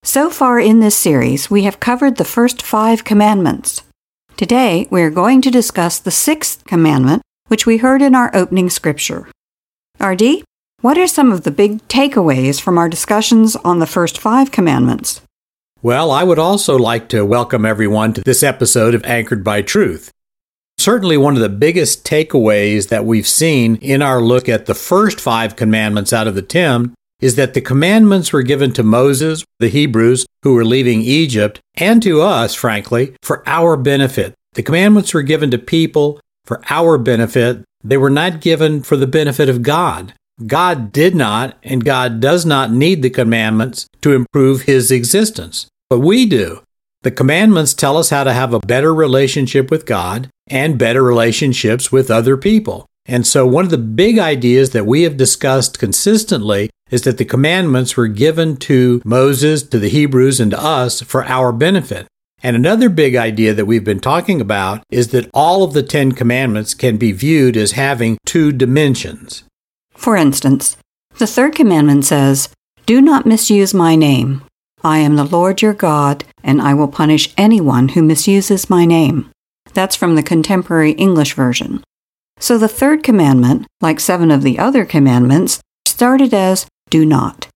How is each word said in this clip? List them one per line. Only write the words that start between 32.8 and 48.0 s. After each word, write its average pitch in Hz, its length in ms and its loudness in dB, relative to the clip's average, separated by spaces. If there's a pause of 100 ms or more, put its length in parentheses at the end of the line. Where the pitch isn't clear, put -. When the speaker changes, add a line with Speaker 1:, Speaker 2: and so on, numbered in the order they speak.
Speaker 2:
for - 200 -6
our 165 320 0
benefit. 135 580 -2 (180)
The 117 100 -8
commandments 196 500 2
were 156 100 -2
given 147 280 -2
to 120 80 -2
people 151 600 -2 (240)
for - 260 -10
our 165 260 2
benefit. 117 680 -2 (180)
They 127 140 -2
were 139 120 2
not 156 320 -2
given 156 440 0
for 147 120 -2
the 131 120 0
benefit 143 400 0
of 120 140 -2
God. 123 520 -4 (320)
God 139 460 -2
did 175 240 2
not, 117 480 -4
and 123 200 -4
God 127 360 -2
does 165 260 0
not 135 240 0
need 143 320 2
the 127 80 0
commandments 113 800 -2 (140)
to 147 100 2
improve 131 500 0
his 131 300 0
existence. 127 760 -2 (240)
But 120 80 2
we 202 260 2
do. 123 380 -2 (400)
The 127 100 -2
commandments 160 600 2
tell 143 220 -2
us 160 140 0